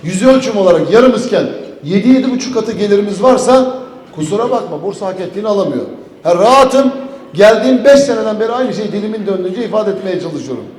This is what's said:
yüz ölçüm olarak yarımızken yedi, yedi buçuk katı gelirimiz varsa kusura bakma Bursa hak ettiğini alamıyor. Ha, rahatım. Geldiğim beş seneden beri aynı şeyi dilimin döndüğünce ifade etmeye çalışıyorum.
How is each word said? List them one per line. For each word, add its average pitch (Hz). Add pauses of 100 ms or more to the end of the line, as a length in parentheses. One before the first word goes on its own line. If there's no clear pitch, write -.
yüz 190
ölçüm 254
olarak 170
yarımızken 214 (380)
yedi, 196
yedi 262
buçuk -
katı 220
gelirimiz 202
varsa 254 (380)
kusura 202
bakma 170
Bursa 196
hak 185
ettiğini 185
alamıyor. 170 (380)
Ha, 170
rahatım. 254 (420)
Geldiğim 226
beş 277
seneden 220
beri 226
aynı 247
şeyi 208
dilimin 208
döndüğünce 185
ifade 208
etmeye 180
çalışıyorum. 131 (140)